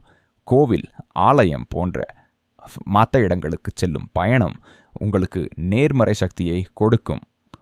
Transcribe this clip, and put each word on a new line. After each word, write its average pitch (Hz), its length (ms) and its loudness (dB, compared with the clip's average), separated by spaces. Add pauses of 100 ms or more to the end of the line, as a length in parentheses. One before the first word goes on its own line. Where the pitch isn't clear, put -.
(480)
கோவில், 123 400 2 (320)
ஆலயம் 95 500 2
போன்ற 85 300 -4 (880)
மத்த 104 320 2
இடங்களுக்கு 90 520 -2
செல்லும் - 420 -4
பயணம் 101 440 0 (380)
உங்களுக்கு 95 460 -2 (220)
நேர்மறை 113 500 2
சக்தியை 90 460 -2 (140)
கொடுக்கும். 110 500 0 (380)